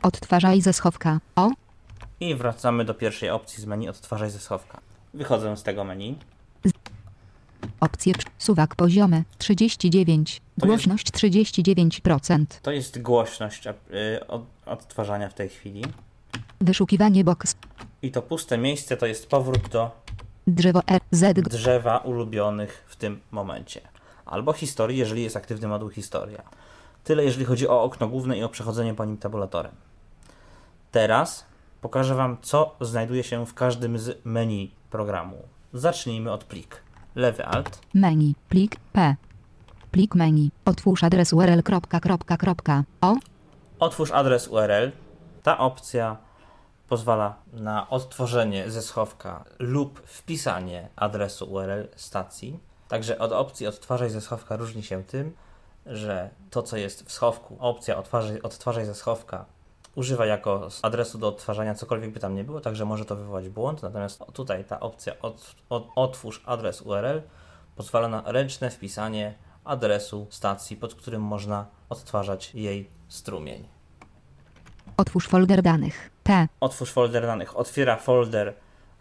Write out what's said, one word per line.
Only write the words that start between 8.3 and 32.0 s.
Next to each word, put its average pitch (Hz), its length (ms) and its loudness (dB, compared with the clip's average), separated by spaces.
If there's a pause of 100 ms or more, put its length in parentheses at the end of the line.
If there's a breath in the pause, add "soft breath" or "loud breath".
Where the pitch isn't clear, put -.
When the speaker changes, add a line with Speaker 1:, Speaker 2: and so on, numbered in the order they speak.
Speaker 1:
suwak 156 360 2
poziome, 175 480 6 (160)
trzydzieści 208 520 2
dziewięć, 165 500 4
Speaker 2:
To - 260 -2
jest - 0 -
Speaker 1:
głośność 214 440 2
trzydzieści 208 520 4
dziewięć 175 380 4
procent. 156 600 2
Speaker 2:
To - 80 -4
jest 131 320 -4
głośność, 113 640 0
a, 107 40 -8
y, 107 560 -6
od-, 120 200 -8 (200)
odtwarzania 104 600 -6
w - 60 -16
tej 98 140 -6
chwili. 101 360 -14 (760)
Speaker 1:
Wyszukiwanie 190 640 6
box. - 320 2 (460)
Speaker 2:
I 131 80 -4
to 127 120 -4
puste 143 360 -4
miejsce 135 380 -2
to 120 100 -2
jest 110 220 -6
powrót 127 400 2
do 117 220 0 (560)
Speaker 1:
Drzewo 175 400 6
R 190 140 4 (100)
Z. 180 380 6
Speaker 2:
drzewa 117 500 2
ulubionych 107 880 -4
w - 100 -20
tym 104 240 -6 (100)
momencie. 98 500 -10 (460 soft breath)
Albo 123 260 -2
historii, 131 460 -2
jeżeli 113 240 -2
jest 110 140 -6
aktywny 107 320 -6
moduł 104 220 -4
historia. - 520 -10 (600 soft breath)
Tyle, 151 200 4
jeżeli 131 200 2
chodzi 123 240 2
o 120 140 4
okno 123 260 -2
główne 127 300 -4
i 104 40 -4
o 113 60 -4
przechodzenie 113 460 -4
po 110 100 -4
nim 104 120 -4
tabulatorem. 98 560 -6 (1200 soft breath)
Teraz 113 540 2 (340 soft breath)
pokażę 131 340 -2